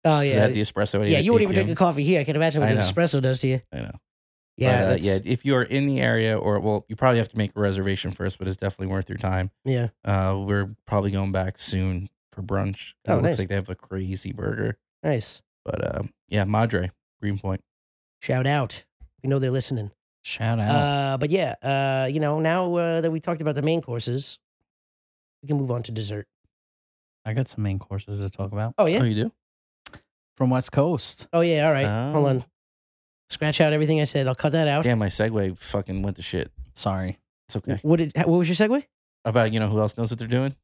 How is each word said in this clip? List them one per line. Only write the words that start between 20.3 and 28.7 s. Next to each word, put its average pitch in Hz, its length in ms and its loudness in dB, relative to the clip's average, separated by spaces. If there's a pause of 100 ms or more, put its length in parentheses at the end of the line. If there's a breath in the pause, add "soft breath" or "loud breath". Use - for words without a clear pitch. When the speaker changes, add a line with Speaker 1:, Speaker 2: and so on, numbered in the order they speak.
Speaker 3:
out. 104 160 0
Speaker 1:
Uh, 139 420 0
but 147 140 0
yeah, 165 320 0
uh, 135 460 0
you 147 120 -2
know, 151 180 0
now, 175 360 0
uh, 165 260 0
that 165 100 0
we 160 80 -4
talked 165 220 -4
about 151 140 0
the 147 80 -2
main 160 180 2
courses, 120 560 -6 (1040)
we 143 60 -16
can 147 100 0
move 135 140 -2
on 120 120 -2
to - 80 -12
dessert. 107 360 -6 (1000)
Speaker 3:
I 110 80 -4
got 131 140 0
some - 160 -6
main 98 160 0
courses 101 400 -8
to 101 100 -4
talk 98 220 -6
about. 107 260 -4